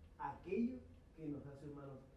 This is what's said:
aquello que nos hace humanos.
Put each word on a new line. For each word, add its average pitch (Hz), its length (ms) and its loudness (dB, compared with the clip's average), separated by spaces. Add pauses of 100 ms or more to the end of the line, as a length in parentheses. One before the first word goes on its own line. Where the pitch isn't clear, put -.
(180)
aquello 240 600 4 (380)
que 160 100 -4
nos 143 200 0
hace 143 200 -6
humanos. 139 320 -6 (180)